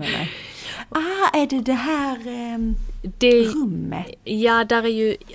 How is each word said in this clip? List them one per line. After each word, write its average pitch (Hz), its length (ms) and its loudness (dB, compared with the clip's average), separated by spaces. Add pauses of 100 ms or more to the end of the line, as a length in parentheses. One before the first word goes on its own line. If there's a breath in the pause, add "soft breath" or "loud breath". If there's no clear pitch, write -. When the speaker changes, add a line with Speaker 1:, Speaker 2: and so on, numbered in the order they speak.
(140)
Speaker 1:
nej. 160 160 -4 (600 loud breath)
Ah, 359 480 0
är 294 100 4
det 269 140 -2
det 254 120 0
här, 262 540 -2
ehm, 233 480 -2 (420)
Speaker 2:
Det 240 260 8
Speaker 1:
rummet? 202 640 -2 (180)
Speaker 2:
Ja, 226 400 2
där 226 200 2
är 226 40 0
ju 220 280 0 (200)